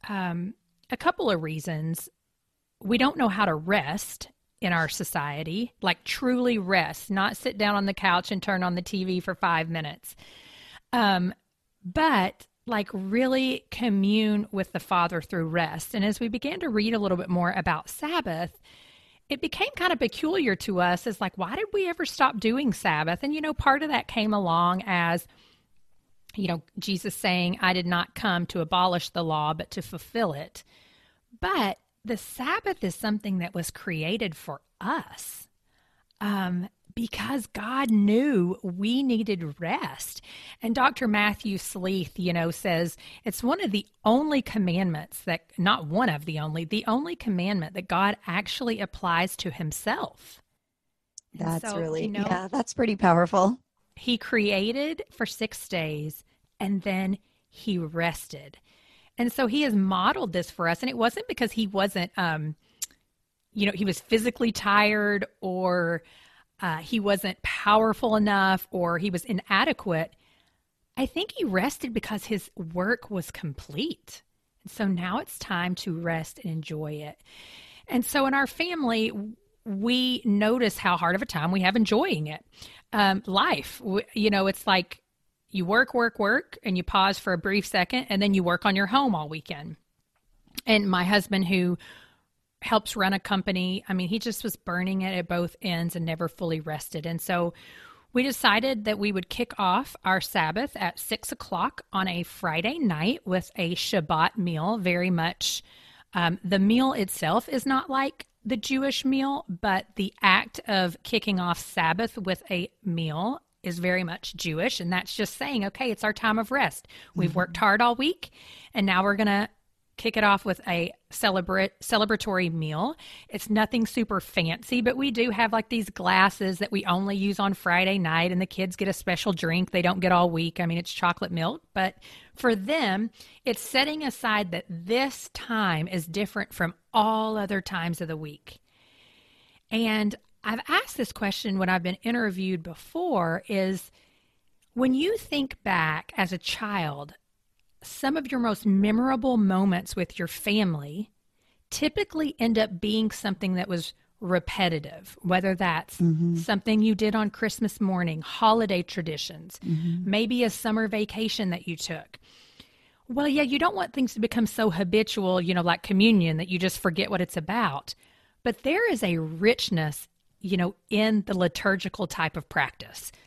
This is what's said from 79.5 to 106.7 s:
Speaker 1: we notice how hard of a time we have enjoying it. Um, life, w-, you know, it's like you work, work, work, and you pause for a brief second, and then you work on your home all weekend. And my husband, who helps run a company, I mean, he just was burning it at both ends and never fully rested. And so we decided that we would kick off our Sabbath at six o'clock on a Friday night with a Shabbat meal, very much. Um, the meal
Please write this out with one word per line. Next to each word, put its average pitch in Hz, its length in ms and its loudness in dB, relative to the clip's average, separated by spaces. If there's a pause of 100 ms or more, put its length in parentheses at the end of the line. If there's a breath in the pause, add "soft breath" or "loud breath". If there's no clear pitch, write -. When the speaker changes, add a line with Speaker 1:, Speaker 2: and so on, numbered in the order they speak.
Speaker 1:
we 247 600 0
notice 214 520 4
how 180 200 2
hard 180 180 2
of 202 60 -2
a 262 40 -2
time 165 260 -2
we 190 100 2
have 190 140 4
enjoying 220 520 2
it. 151 180 -12 (480 loud breath)
Um, 196 320 4
life, 196 540 0
w-, 202 340 -2
you 214 160 4
know, 196 180 4
it's - 200 -2
like 185 340 2 (500)
you 185 140 -2
work, 233 280 4
work, 233 260 0
work, 220 440 0
and 185 140 0
you 180 60 -2
pause 196 340 2
for 190 160 -2
a 175 40 0
brief 196 280 0
second, 247 440 0
and 196 120 2
then 202 120 4
you 190 100 4
work 175 220 2
on 196 100 4
your 196 120 2
home 247 280 4
all 151 140 -6
weekend. 156 480 -12 (880)
And 208 240 4
my 180 140 2
husband, 190 440 2
who 180 300 2 (840 loud breath)
helps - 340 0
run 196 180 2
a 196 60 -2
company, 185 680 -2
I 196 60 -2
mean, 180 160 -2
he 220 100 -2
just 214 240 -6
was 208 120 -4
burning 185 460 -4
it 190 140 -4
at 180 120 -4
both 175 340 -2
ends 170 340 -2
and 170 100 -2
never 165 220 -2
fully 160 320 -4
rested. 151 460 -8
And 165 160 -4
so 175 320 0 (580 loud breath)
we 247 120 2
decided 240 600 2
that 214 140 0
we 208 120 2
would 185 180 -4
kick - 280 -4
off 196 460 0
our 185 160 2
Sabbath 185 560 -2
at 175 240 -6
six - 320 -8
o'clock - 520 -6 (100)
on 190 140 0
a 175 160 -4
Friday 175 540 -4
night 202 460 0
with 180 320 -2
a 175 200 -2
Shabbat 165 640 0
meal, 175 400 0
very 180 320 0
much. 170 540 -2 (500 loud breath)
Um, 175 300 0
the 190 160 2
meal 240 340 6